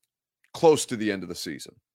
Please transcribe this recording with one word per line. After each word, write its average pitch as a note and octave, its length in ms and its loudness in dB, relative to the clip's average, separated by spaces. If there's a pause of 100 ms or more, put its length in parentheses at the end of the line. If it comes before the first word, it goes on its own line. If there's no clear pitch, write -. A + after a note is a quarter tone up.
(520)
close D#3 340 4
to B2+ 100 -6
the G#2+ 160 -2
end F#2+ 100 -4
of F2 60 -12
the F2+ 80 -10
season. - 380 -12 (200)